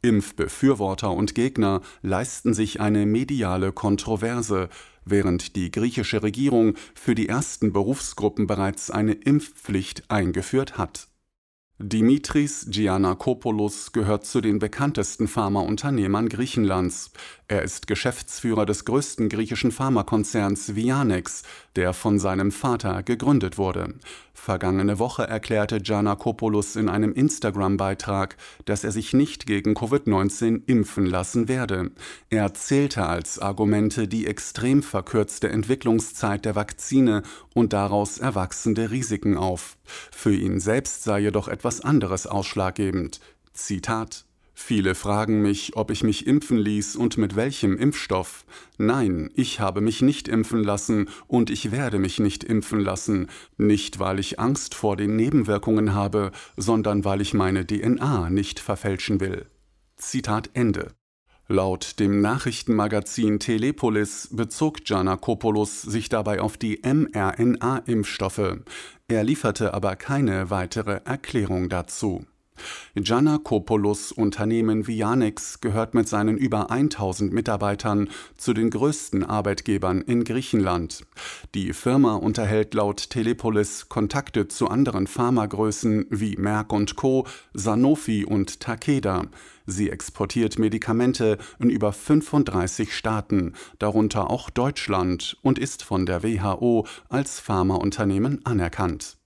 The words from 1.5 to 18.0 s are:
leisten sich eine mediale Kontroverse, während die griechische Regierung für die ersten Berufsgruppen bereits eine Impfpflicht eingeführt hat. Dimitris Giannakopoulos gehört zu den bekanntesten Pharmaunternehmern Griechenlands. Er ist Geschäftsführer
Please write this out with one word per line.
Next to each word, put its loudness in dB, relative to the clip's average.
leisten -2
sich -2
eine 2
mediale 0
Kontroverse, 0
während 2
die -2
griechische 0
Regierung 4
für 0
die 0
ersten 0
Berufsgruppen 0
bereits -2
eine 2
Impfpflicht -2
eingeführt 0
hat. -8
Dimitris 2
Giannakopoulos 0
gehört 0
zu 0
den 2
bekanntesten -2
Pharmaunternehmern 0
Griechenlands. 0
Er 0
ist -6
Geschäftsführer -2